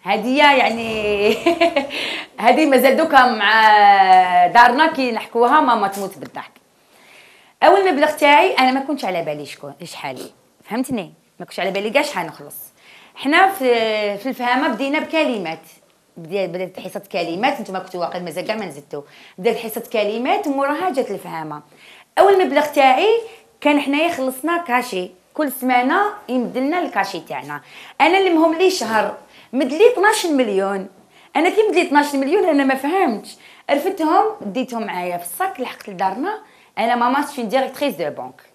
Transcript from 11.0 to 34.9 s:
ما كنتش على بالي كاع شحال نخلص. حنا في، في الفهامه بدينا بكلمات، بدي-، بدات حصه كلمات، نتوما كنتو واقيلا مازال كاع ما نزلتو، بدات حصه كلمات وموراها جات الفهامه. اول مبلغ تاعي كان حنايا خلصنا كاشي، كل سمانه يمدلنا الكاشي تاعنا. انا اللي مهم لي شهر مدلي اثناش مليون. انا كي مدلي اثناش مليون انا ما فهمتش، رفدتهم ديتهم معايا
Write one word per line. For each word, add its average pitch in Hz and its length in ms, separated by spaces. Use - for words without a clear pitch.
ما 175 60
كنتش - 140
على 190 100
بالي 196 200
كاع 277 120
شحال 190 240
نخلص. 147 280
حنا 339 340
في، 220 720
في 220 100
الفهامه 254 400
بدينا 269 300
بكلمات، 254 680
بدي-، 180 300
بدات 180 340
حصه 190 220
كلمات، 185 480
نتوما 190 180
كنتو 180 220
واقيلا 180 240
مازال 165 220
كاع 214 100
ما 214 100
نزلتو، 143 360
بدات 220 180
حصه 226 260
كلمات 240 540
وموراها 294 440
جات 254 200
الفهامه. 160 520
اول 381 280
مبلغ 285 200
تاعي 294 540
كان 294 200
حنايا 294 320
خلصنا 262 440
كاشي، 240 540
كل 294 180
سمانه 254 500
يمدلنا 254 500
الكاشي 208 420
تاعنا. 143 400
انا 330 180
اللي 381 120
مهم 320 240
لي 359 160
شهر 220 440
مدلي 294 400
اثناش 427 340
مليون. 202 640
انا 320 120
كي 427 200
مدلي 339 140
اثناش 285 320
مليون 285 300
انا 285 200
ما 262 100
فهمتش، 277 640
رفدتهم 330 540
ديتهم 220 460
معايا 180 300